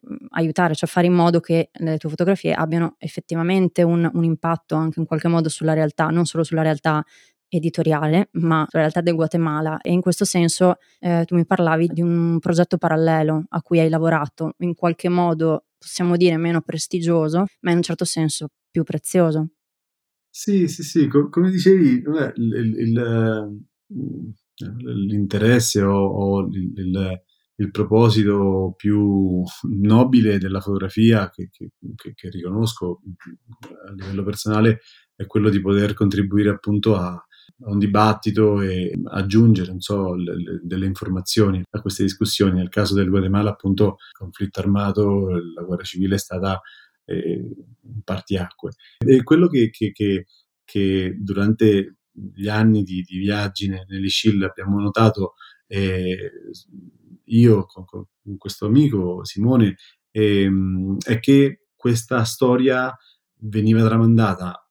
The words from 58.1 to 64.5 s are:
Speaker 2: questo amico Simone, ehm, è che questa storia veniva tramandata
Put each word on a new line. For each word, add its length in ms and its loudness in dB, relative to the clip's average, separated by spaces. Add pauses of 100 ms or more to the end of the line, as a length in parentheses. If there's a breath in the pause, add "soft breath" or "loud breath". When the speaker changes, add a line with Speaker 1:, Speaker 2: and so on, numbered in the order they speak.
Speaker 2:
questo 300 -10
amico 580 0
Simone, 500 2 (360 soft breath)
ehm, 840 0 (100)
è 140 -2
che 560 2
questa 480 -2
storia 720 0 (460 soft breath)
veniva 440 2
tramandata 840 2